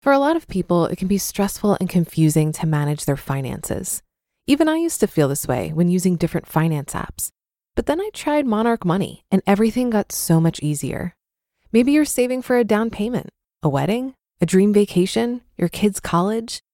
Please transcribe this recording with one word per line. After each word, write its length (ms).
For 100
a 60
lot 180
of 120
people, 360
it 140
can 100
be 80
stressful 640
and 80
confusing 640
to 140
manage 400
their 100
finances. 840
Even 220
I 80
used 240
to 60
feel 220
this 200
way 240
when 160
using 280
different 300
finance 460
apps. 380
But 120
then 160
I 100
tried 320
Monarch 400
Money, 460
and 160
everything 420
got 240
so 300
much 180
easier. 540
Maybe 200
you're 120
saving 380
for 160
a 60
down 260
payment, 400
a 80
wedding, 420
a 20
dream 300
vacation, 680
your 140
kids' 300
college. 600